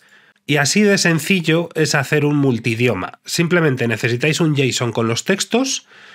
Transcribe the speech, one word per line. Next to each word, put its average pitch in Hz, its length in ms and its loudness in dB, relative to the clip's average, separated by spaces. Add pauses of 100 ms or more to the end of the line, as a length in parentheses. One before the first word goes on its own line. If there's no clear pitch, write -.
(460)
Y 143 120 0
así 143 240 2
de 202 160 4
sencillo 170 760 0
es 156 220 0
hacer 143 280 0
un 147 120 0
multidioma. 117 880 -2
Simplemente 156 640 0
necesitáis 120 520 -2
un 156 140 2
json 123 380 0
con 113 160 0
los - 160 -4
textos 233 640 -2 (260)